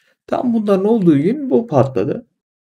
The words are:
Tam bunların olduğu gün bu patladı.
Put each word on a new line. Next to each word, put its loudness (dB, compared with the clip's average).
Tam -2
bunların 0
olduğu 4
gün -2
bu 0
patladı. -2